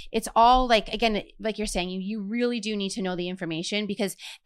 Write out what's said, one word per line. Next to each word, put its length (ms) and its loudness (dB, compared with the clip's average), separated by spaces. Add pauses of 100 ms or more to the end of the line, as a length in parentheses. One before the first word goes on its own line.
(120)
it's 220 -2
all, 320 8
like, 220 4
again, 340 0 (160)
like 200 -4
you're 80 -4
saying, 240 -2
you, 100 -6
you 220 -6
really 380 -2
do 140 -4
need 180 -2
to 100 -4
know 120 -2
the 140 -4
information, 580 -4
because 300 -4 (300)